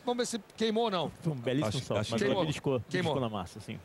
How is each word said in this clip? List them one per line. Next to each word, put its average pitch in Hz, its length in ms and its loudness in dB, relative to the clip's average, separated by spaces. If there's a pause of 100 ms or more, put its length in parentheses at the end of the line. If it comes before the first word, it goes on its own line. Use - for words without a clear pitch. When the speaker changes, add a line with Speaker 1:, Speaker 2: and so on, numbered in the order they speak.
Speaker 1:
Vamos 247 180 0
ver 220 40 -2
se 226 180 -4 (120)
queimou 220 280 2
ou 220 60 0
não. 160 220 0 (100)
Speaker 2:
Foi 160 100 0
um 135 40 -4
belíssimo 127 320 2
Speaker 3:
Acho, 117 120 0
Speaker 2:
salto, 107 200 0
Speaker 3:
acho 107 120 -2
Speaker 2:
mas 110 80 4
Speaker 3:
que 202 40 4
Speaker 2:
ela 202 60 4
Speaker 1:
Queimou. 185 140 4
Speaker 2:
beliscou, 135 440 0
Speaker 1:
Queimou. 170 260 0
Speaker 2:
beliscou 139 60 2
na 117 80 2
massa, 104 300 -6
assim. 104 260 -10